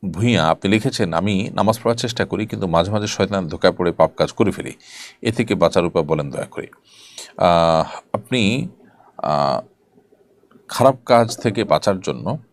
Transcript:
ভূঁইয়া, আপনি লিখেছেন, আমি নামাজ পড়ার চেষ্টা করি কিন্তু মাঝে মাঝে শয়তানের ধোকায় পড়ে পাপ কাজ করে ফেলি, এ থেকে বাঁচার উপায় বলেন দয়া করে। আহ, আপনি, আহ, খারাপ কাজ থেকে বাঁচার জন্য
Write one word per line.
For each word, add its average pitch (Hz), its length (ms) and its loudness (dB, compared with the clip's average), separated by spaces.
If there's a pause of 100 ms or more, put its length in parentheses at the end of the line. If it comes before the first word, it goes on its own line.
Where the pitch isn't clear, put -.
(100)
ভূঁইয়া, 90 380 2
আপনি 82 220 0
লিখেছেন, 110 420 0
আমি 95 420 -2
নামাজ 101 260 0
পড়ার 117 160 0
চেষ্টা 117 280 -4
করি 101 220 -4
কিন্তু 104 200 -6
মাঝে 85 240 0
মাঝে 104 160 -2
শয়তানের 98 440 -2
ধোকায় 87 220 2
পড়ে 87 200 -2
পাপ 80 240 2
কাজ 80 160 0
করে 104 180 0
ফেলি, 80 220 -8 (500)
এ 113 100 -2
থেকে 113 220 -2
বাঁচার 87 300 2
উপায় 85 200 0
বলেন 73 260 -2
দয়া 64 140 -8
করে। - 220 -12 (720)
আহ, 82 640 2 (140)
আপনি, 127 560 -2 (500)
আহ, 71 420 0 (1080)
খারাপ 131 280 4 (100)
কাজ 117 320 4
থেকে 110 260 -2
বাঁচার 92 360 0
জন্য 80 380 -6 (140)